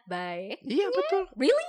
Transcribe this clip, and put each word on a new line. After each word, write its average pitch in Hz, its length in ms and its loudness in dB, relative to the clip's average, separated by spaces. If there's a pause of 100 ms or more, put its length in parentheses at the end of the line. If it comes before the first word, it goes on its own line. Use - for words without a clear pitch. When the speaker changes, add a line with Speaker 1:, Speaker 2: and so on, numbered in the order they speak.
Speaker 1:
baik. 180 580 -6
Speaker 2:
Iya, 247 160 -2
Speaker 1:
Yeah. 403 140 0
Speaker 2:
betul. 392 300 2 (120)
Speaker 1:
Really? 480 340 4